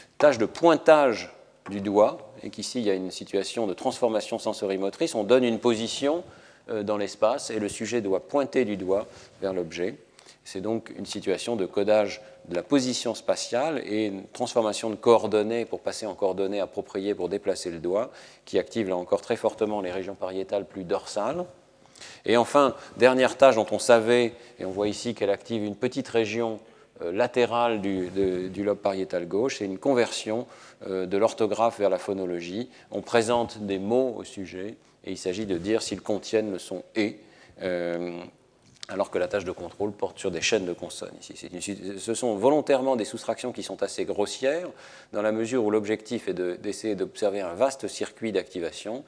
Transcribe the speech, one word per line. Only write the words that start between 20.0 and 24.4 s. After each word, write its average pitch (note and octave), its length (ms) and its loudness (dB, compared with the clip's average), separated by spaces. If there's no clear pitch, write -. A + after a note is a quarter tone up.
pariétales F#2+ 500 -4
plus F#2+ 180 -10
dorsales. G#2+ 640 -4
Et A2 100 4
enfin, B2 400 6
dernière B2+ 400 6
tâche C3 180 10
dont G#2+ 160 2
on G#2 80 0
savait, A#2 540 6